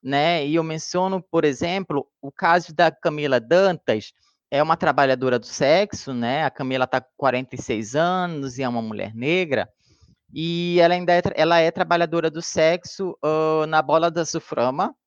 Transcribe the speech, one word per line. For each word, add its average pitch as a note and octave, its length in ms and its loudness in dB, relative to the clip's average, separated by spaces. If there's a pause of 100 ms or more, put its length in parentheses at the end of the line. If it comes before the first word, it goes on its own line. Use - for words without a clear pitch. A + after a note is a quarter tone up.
né? C#3+ 440 0
E D3+ 100 0
eu E3 60 2
menciono, F3+ 680 -4
por E3 140 2
exemplo, E3 640 -2 (140)
o C#3 100 -12
caso E3+ 440 0
da E3 160 4
Camila D3 500 -2
Dantas, D#3+ 720 0 (380)
é C#3+ 120 2
uma D#3+ 140 2
trabalhadora C3 600 2
do A2 80 -8
sexo, D#3 680 0
né? B2+ 320 -2
A E3 60 0
Camila C3 360 -2
tá C3 140 -2
com - 160 -20
quarenta C3 380 -2
e B2 80 -10
seis A2 320 -6
anos D#3+ 640 -2
e C#3 40 -4
é B2+ 60 -2
uma A#2+ 140 -4
mulher G#2+ 320 -8
negra, C#3 540 -2 (680)
e F3 440 -2
ela E3+ 140 6
ainda F3 180 0
é F3 100 4
tra-, G3 140 -2
ela E3 220 4
é E3 120 4
trabalhadora E3 600 0
do D#3+ 120 -10
sexo, E3+ 800 -2
ah, D#3 460 0
na D#3 160 2
Bola D#3+ 280 2
da E3 140 -2
Suframa E3+ 680 -2 (120)